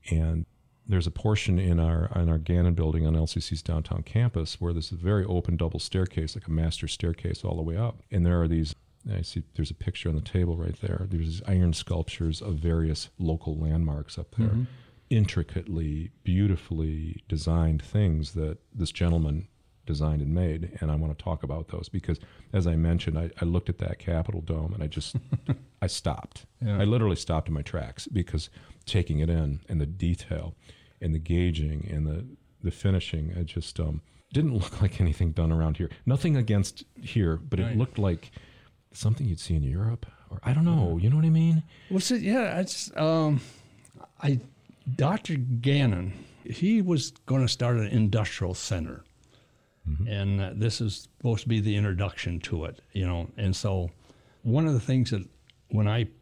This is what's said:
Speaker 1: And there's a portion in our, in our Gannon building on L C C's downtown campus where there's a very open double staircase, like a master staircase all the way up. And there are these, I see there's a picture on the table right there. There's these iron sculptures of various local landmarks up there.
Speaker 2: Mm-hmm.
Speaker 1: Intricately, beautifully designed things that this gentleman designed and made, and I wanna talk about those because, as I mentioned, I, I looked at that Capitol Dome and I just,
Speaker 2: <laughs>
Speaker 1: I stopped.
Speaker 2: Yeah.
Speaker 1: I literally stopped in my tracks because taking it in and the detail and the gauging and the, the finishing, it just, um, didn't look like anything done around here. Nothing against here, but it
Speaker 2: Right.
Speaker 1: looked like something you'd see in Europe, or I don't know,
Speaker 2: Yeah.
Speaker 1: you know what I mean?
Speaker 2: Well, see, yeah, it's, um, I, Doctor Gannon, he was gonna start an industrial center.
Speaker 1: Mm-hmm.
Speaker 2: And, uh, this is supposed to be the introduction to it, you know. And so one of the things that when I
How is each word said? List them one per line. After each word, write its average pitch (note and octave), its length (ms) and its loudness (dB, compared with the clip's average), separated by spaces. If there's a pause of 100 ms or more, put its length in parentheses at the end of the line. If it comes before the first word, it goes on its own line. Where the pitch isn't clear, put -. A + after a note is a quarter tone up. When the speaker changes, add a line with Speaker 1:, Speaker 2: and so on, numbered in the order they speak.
(140)
Speaker 1:
And D#2+ 320 2 (400)
there's F2+ 220 2
a E2 40 -2
portion G#2 480 0
in F2 200 4
our, E2 360 2
in E2+ 120 2
our D#2+ 120 4
Gannon F2 340 4
building D#2+ 340 2
on D#2+ 80 4
L D#2+ 120 2
C - 120 -2
C's D#2+ 220 -6
downtown E2 420 -2
campus A2 560 0
where F2 140 0
there's E2 180 -4
a - 40 -6
very F#2 280 2
open F2 320 0
double D#2+ 240 -2
staircase, F2+ 560 -2
like G2+ 120 -10
a D#2+ 40 -2
master D#2+ 380 0
staircase - 560 -4
all E2+ 100 -2
the E2 60 -4
way E2 160 -2
up. A2+ 240 -4 (100)
And F2+ 140 4
there F2 160 6
are E2 80 4
these, D#2+ 260 0 (340)
I F#2+ 120 -2
see - 220 -6 (120)
there's D#2 160 -2
a D#2+ 40 -8
picture - 340 -4
on D#2+ 60 0
the D2+ 60 0
table E2+ 360 0
right F2 240 -4
there. F#2 280 -2
There's E2 180 0
these E2 200 -4
iron F2+ 240 4
sculptures E2 680 -2
of F2+ 140 -4
various D#2+ 520 0 (100)
local D#2+ 400 -2
landmarks D#2 600 0
up - 180 -10
there. A2+ 120 2
Speaker 2:
Mm-hmm. A2 160 2 (460)
Speaker 1:
Intricately, E2 1000 0 (120)
beautifully E2 1040 0
designed D#2+ 540 2
things E2 520 0
that D#2 240 -4 (160)
this F2 180 -2
gentleman E2 560 2 (380)
designed D2+ 360 0
and C#2+ 120 0
made, E2+ 480 -2
and D#2 100 -2
I D2+ 40 2
wanna D2+ 200 -2
talk E2 280 -6
about D2+ 240 -6
those - 220 -10
because, - 300 -4 (340)
as F#2 140 4
I E2 80 2
mentioned, E2 440 2
I, E2+ 100 -2 (120)
I E2+ 40 0
looked F2 240 0
at - 100 -4
that F2 200 -4
Capitol E2+ 420 -2
Dome E2 320 -2
and G2 80 -6
I D#2 60 -2
just, - 280 -6 (340)
Speaker 2:
<laughs> - 320 -6
Speaker 1:
I G2+ 60 0
stopped. - 580 -6 (200)
Speaker 2:
Yeah. G2+ 140 2
Speaker 1:
I G2 60 4
literally A2 320 4
stopped - 320 -2
in D#2+ 40 -2
my D2 100 -2
tracks - 440 -8
because - 420 -2 (360)
taking E2 340 0
it D#2+ 100 2
in D#2+ 380 0
and D#2+ 140 0
the D2 60 0
detail E2+ 680 -4 (460)
and D#2+ 120 0
the D#2+ 60 0
gauging D#2 720 0
and D2+ 160 -2
the, E2 160 -4 (400)
the F2 80 0
finishing, E2+ 600 0
it F2 160 -4
just, - 320 -8
um, D2+ 220 -2 (300)
didn't D3 260 0
look - 240 -4
like G2+ 200 0
anything E2+ 300 2
done E2 200 2
around D#2+ 260 2
here. F2 120 -4 (160)
Nothing C#3 320 2
against G#2+ 480 0 (160)
here, E2+ 360 2
but F2 220 -4
it F#2+ 40 2
Speaker 2:
Right. A#2 140 0
Speaker 1:
looked A#2+ 200 0
like F#2+ 340 0 (640)
something A#2+ 340 0
you'd E2+ 120 -2
see - 160 -2
in D2+ 80 2
Europe, G2 420 -2 (240)
or F#2+ 140 -10
I B2 100 0
don't D#3+ 120 4
know, C3+ 320 4
Speaker 2:
Yeah. E2+ 60 0
Speaker 1:
you A2 60 4
know C#3 80 4
what D#3 80 4
I D#3+ 60 6
mean? D#3+ 320 6 (260)
Speaker 2:
Well, F#3 100 0
see, A#3+ 180 0
yeah, G#3 420 0
it's, - 360 -6
um, D#3 460 4 (800)
I, C#3 180 2 (560)
Doctor E3 400 0
Gannon, B2 800 2 (300)
he G#3 380 2
was E3+ 300 0 (160)
gonna C3 200 2
start A#2+ 300 0
an A2 100 0
industrial G#2 680 2
center. D#2 480 -4 (840)
Speaker 1:
Mm-hmm. D#2 200 0
Speaker 2:
And, G2 340 0
uh, F#2+ 140 -2
this G#2+ 260 -2
is G#2+ 260 -4 (100)
supposed A2+ 260 0
to - 60 -4
be A2+ 100 2
the G#2 160 2
introduction F#2+ 640 -2
to D#2+ 240 -4
it, - 160 -12 (120)
you F#2+ 120 -2
know. F2 320 -2
And G2 180 0
so F#2 360 -2 (500)
one C3 260 2
of D3+ 60 2
the B2+ 60 4
things B2+ 320 2
that G2 160 -4 (420)
when G#2+ 180 2
I A2+ 200 2 (140)